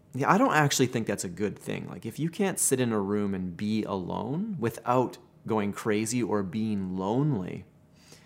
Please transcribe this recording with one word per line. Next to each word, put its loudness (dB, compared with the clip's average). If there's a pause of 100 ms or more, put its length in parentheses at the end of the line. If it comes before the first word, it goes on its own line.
(140)
Yeah, 2
I 6
don't 4
actually 6
think -2
that's -2
a -6
good -4
thing. -6
Like, -10
if -8
you 0
can't -2
sit 2
in 2
a 2
room 0
and -4
be 0
alone -4
without 0 (260)
going 0
crazy 0
or 0
being -2
lonely, 0 (600)